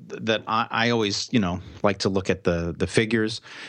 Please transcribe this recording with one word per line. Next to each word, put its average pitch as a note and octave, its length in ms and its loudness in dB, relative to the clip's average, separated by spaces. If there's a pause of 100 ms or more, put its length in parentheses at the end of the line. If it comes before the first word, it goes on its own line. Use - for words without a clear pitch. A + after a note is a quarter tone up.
(260)
that A2 200 2
I, A2+ 240 0
I A2+ 200 2
always, G#2+ 420 0
you B2+ 80 4
know, F2+ 200 0 (220)
like G2+ 160 2
to A2 100 2
look F#2+ 220 0
at F2 140 -2
the, E2+ 300 0
the F#2+ 120 -2
figures. A2 560 0 (260)